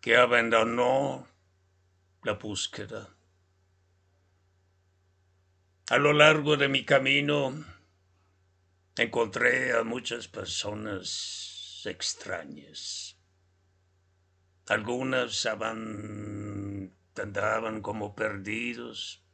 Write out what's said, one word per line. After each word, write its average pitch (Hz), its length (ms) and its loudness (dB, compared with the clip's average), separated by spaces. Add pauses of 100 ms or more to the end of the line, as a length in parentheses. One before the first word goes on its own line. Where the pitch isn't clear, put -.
que 117 120 4
abandonó 123 1120 4 (960)
la 110 120 -2
búsqueda. 104 840 -8 (2750)
A 117 80 4
lo 143 160 6
largo 151 460 8
de 139 100 4
mi 135 160 0
camino 143 800 2 (1300)
encontré 117 760 0
a 117 120 2
muchas 120 440 -6
personas - 1600 -8
extrañas. 76 1300 -10 (1500)
Algunas 123 800 0
aban-, 104 1500 -6 (220)
andaban 107 640 -2
como 104 340 -6
perdidos. 113 1200 -8